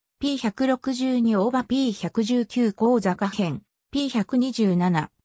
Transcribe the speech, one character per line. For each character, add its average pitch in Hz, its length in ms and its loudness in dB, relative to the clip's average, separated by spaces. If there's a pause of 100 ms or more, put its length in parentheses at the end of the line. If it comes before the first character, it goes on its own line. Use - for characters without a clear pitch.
(180)
ピ 277 180 -2
ー - 20 -6
百 240 280 -2
六 262 280 -2
十 254 240 0
二 226 180 2
大 202 140 2
場 254 140 -2
ピ 262 260 0
ー - 20 -4
百 196 320 -2
十 240 220 0
九 233 260 0
講 233 260 2
座 190 160 0
下 196 140 -2
編、 170 340 -4 (280)
ピ 277 160 -2
ー - 20 -4
百 240 300 -2
二 254 140 0
十 202 220 2
七、 175 360 0 (140)